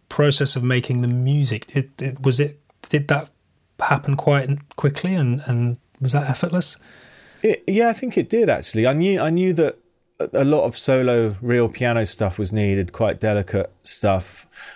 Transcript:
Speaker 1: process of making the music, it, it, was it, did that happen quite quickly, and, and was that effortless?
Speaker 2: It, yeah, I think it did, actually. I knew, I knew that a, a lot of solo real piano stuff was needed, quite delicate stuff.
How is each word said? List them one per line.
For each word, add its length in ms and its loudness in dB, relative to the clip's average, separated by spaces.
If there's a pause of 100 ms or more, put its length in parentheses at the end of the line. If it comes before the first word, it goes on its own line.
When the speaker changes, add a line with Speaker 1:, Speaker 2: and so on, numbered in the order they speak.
Speaker 1:
process 460 2
of 80 -2
making 380 0
the 60 0
music, 680 0
it, 260 -4
it, 200 -8
was 180 2
it, 200 -2 (300)
did 180 0
that 220 0 (500)
happen 360 0
quite 600 0
quickly, 400 -2
and, 320 0
and 300 0 (220)
was 120 -2
that 180 0
effortless? 480 -2 (640)
Speaker 2:
It, 260 0
yeah, 220 2
I 40 2
think 240 -6
it 120 0
did, 200 2
actually. 360 0
I 80 4
knew, 260 2
I 120 0
knew 220 2
that 240 0 (420)
a, 140 -4
a 120 4
lot 200 2
of 120 -4
solo 640 2
real 260 2
piano 380 0
stuff 320 -4
was 160 -4
needed, 380 0
quite 280 -2
delicate 520 -2 (120)
stuff. 640 -4 (280)